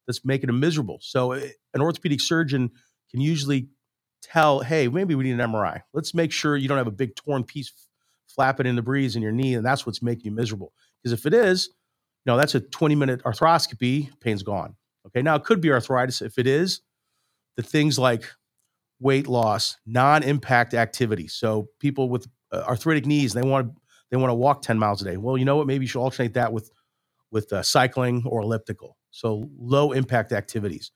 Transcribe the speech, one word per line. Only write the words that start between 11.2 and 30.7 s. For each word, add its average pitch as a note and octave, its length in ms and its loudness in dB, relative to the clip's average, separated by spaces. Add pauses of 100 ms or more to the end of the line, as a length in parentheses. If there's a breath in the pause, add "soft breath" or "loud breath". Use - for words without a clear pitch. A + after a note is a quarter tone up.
it D#3 80 4
is, F#3+ 320 4 (580)
you B2 80 2
know, A#2+ 40 4
that's C#3+ 200 2
a A#2+ 40 2
twenty-minute C#3+ 640 0
arthroscopy, C#3 840 0 (120)
pain's G#2 220 -2
gone. F#2 320 -6 (320)
Okay, B2 160 -2
now D#3 140 4
it - 80 -4
could G#3 160 2
be D#3+ 100 2
arthritis. B2+ 500 0
If - 180 -8
it B2 100 2
is, E3 320 0 (760)
the A#2+ 80 -6
things D3+ 380 2
like A#2+ 240 2 (760)
weight C3+ 300 2
loss, A2+ 480 0 (100)
non-impact C3 880 2
activity. A2 540 0
So A2 400 -2 (100)
people C#3 300 -2
with, B2 180 -4 (240)
uh, F2+ 160 -6
arthritic C3+ 400 0
knees, C#3+ 260 2
they B2 100 -2
wanna, C3+ 280 0 (400)
they B2 60 -2
wanna B2+ 180 2
walk C3+ 280 2
ten A#2 180 0
miles G#2 220 0
a - 20 -10
day. F2+ 120 -6
Well, B2 220 -2
you B2+ 60 0
know C#3 100 2
what? D3 140 2
Maybe C3+ 160 -2
you A#2+ 40 -4
should B2 120 -4
alternate B2 340 -2
that A#2 180 0
with, A2 200 -8 (580)
with, G#2+ 220 -4
uh, F#2+ 100 -2
cycling B2 640 2
or A#2 160 -2
elliptical. A2 560 -6 (140)
So A2 440 -4
low C#3 360 2
impact B2 400 0
activities. G2+ 640 -6